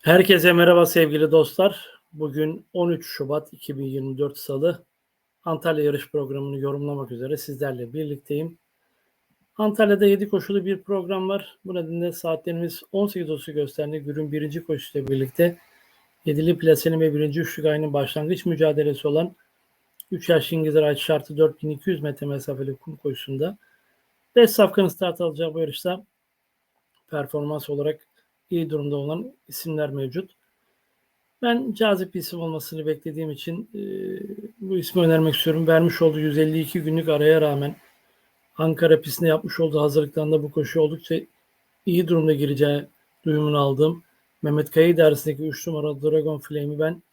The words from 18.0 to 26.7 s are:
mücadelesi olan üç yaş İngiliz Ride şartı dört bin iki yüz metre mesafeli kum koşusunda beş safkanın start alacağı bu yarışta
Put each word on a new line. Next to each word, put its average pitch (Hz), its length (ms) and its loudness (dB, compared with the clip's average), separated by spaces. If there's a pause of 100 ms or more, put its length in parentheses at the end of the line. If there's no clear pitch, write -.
mücadelesi 151 640 0
olan 160 280 0 (760)
üç 175 180 -8
yaş 165 240 -2
İngiliz 156 220 -2
Ride 147 200 2
şartı 147 420 -4
dört 156 260 0
bin 151 60 -4
iki 147 200 -6
yüz 160 120 -4
metre 143 260 -8
mesafeli 135 480 -8
kum 151 200 -18
koşusunda 139 640 -8 (800)
beş 233 140 8
safkanın 202 380 4
start 175 340 -4
alacağı 160 320 -4
bu 160 60 -6
yarışta 180 460 -6 (1040)